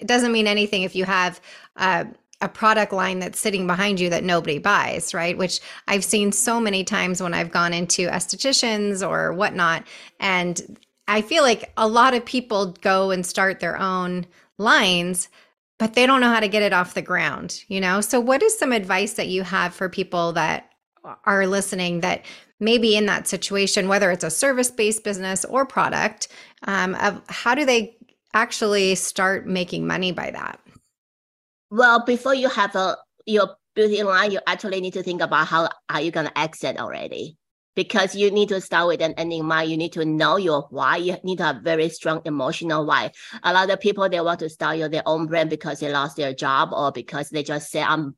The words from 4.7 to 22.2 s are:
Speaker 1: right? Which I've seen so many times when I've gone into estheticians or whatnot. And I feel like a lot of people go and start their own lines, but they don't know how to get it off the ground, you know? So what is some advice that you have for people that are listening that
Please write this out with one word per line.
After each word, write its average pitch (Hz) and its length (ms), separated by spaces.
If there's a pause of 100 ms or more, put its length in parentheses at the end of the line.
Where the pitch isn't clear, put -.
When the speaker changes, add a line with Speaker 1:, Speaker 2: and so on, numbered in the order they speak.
Speaker 1:
right? 170 240
Which 185 220 (280)
I've 196 160
seen 202 280
so 233 280
many 196 240
times 180 380
when 175 100
I've 170 180
gone 175 220
into 175 360
estheticians 208 1000
or 160 240
whatnot. 170 520 (360)
And 180 580 (300)
I 208 140
feel 320 200
like 240 360
a 220 100
lot 240 240
of 240 140
people 208 560
go 190 280
and 185 140
start 190 360
their 165 180
own 180 480 (320)
lines, 185 720 (480)
but 220 160
they 247 100
don't 262 160
know 240 80
how 233 120
to 214 80
get 208 140
it 196 120
off 180 180
the 190 80
ground, 160 680
you 190 120
know? 190 220
So 247 180
what 262 220
is 440 160
some 269 140
advice 202 420
that 180 140
you 185 140
have 180 300
for 190 160
people 175 440
that 165 380 (540)
are 196 220
listening 185 540
that 175 220 (380)